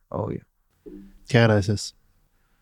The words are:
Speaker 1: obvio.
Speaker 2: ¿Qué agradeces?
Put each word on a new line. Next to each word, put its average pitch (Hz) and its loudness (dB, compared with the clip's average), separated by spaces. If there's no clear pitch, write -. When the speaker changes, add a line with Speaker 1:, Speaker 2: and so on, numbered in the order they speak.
Speaker 1:
obvio. - -8
Speaker 2:
¿Qué 120 2
agradeces? 107 2